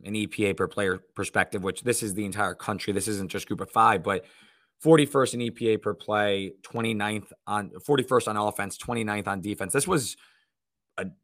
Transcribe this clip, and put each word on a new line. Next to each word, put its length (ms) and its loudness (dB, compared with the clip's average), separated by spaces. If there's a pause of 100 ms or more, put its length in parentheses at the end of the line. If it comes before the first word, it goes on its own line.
an 100 -6
E 120 -2
P 180 -2
A 80 2
per 140 -2
player 320 -2 (160)
perspective, 480 -2
which 180 -4
this 220 0
is 100 -4
the 100 -4
entire 300 -2
country. 400 -4
This 140 -2
isn't 240 -4
just 160 -8
group 140 -4
of 100 -10
five, 320 6
but 200 -2 (540)
forty-first 560 6
in 80 -4
E 80 -2
P 200 0
A 80 4
per 180 -4
play, 560 0 (100)
twenty-ninth 720 -4 (140)
on, 240 -4 (120)
forty-first 440 2
on 100 -2
offense, 400 -2
twenty-ninth 500 -4
on 140 -4
defense. 320 -6
This 140 0
was 280 -2 (840)
a, 100 -6 (160)